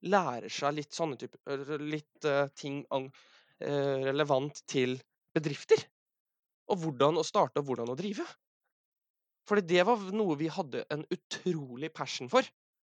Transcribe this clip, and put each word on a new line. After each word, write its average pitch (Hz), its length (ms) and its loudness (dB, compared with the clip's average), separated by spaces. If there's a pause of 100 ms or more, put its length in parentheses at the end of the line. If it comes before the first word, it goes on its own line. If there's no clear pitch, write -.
lærer 147 480 0
seg 143 260 -2
litt 143 160 -8
sånne 151 240 -2
type, - 200 -12 (100)
eller 139 320 -6
litt, 151 460 -8
eh, 139 220 2 (100)
ting 139 340 -6
ang-, 131 220 -4 (480)
eh, 139 480 0
relevant 143 580 0
til 127 340 0 (320)
bedrifter. 160 440 4 (960)
Og 196 80 2
hvordan 151 360 4
å 156 80 2
starte, 156 360 2
og 143 80 -2
hvordan 117 240 -2
å - 60 -8
drive. 208 260 -4 (1200)
Fordi 208 200 4
det 180 160 6
var 233 140 4 (180)
noe 196 240 0
vi 160 80 -2
hadde 147 440 -6
en 151 200 -4
utrolig 151 840 -6
passion 131 380 -8
for. 254 120 6 (420)